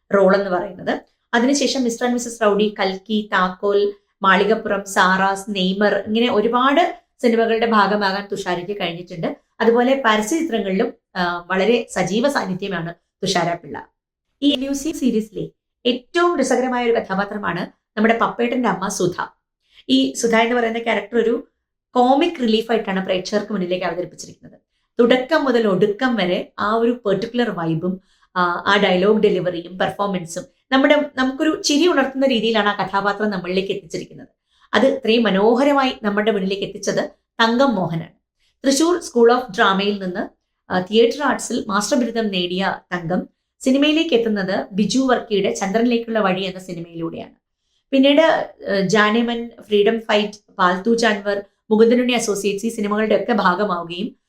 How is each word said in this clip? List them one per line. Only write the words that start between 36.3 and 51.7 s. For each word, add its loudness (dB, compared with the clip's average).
മുന്നിലേക്ക് -2
എത്തിച്ചത് -6
തങ്കം 2
മോഹനാണ്. -4
തൃശൂർ 2
സ്കൂൾ 4
ഓഫ് -2
ഡ്രാമയിൽ 2
നിന്ന്, -6
ആ, 0
തിയേറ്റർ 2
ആർട്സിൽ -4
മാസ്റ്റർ 0
ബിരുദം -2
നേടിയ -2
തങ്കം -4
സിനിമയിലേക്ക് 2
എത്തുന്നത് 0
ബിജു 0
വർക്കിയുടെ 0
ചന്ദ്രനിലേക്കുള്ള 0
വഴി 0
എന്ന -8
സിനിമയിലൂടെയാണ്. -12
പിന്നീട്, 4
ആ, 0
ജാനമൻ, 2
ഫ്രീഡം 2
ഫൈറ്റ്, -2
പാൽത്തു 2
ജാൻവർ, 0